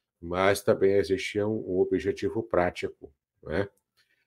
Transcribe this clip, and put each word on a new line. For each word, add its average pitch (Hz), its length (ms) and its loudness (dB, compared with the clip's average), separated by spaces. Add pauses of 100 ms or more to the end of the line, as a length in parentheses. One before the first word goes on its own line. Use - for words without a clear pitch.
(200)
mas 92 420 2
também 98 300 4
existia 98 560 0
um, 110 100 -2
um 92 220 -2
objetivo 95 600 -2
prático, 90 720 -4 (300)
né? 85 260 -4 (580)